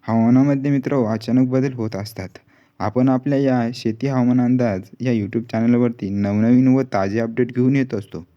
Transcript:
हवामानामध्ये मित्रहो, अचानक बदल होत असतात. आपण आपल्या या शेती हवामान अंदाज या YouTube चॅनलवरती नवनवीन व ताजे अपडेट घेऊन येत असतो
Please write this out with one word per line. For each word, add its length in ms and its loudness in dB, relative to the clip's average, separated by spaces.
हवामानामध्ये 600 2
मित्रहो, 340 0
अचानक 440 0
बदल 240 0
होत 240 -6
असतात. 320 -10
आपण 300 0
आपल्या 300 0
या 360 0
शेती 320 -6
हवामान 340 2
अंदाज 400 0
या 120 -2
YouTube 400 -2
चॅनलवरती 580 0
नवनवीन 580 2
व 140 2
ताजे 380 -2
अपडेट 340 -4
घेऊन 220 2
येत 180 -2
असतो 320 -10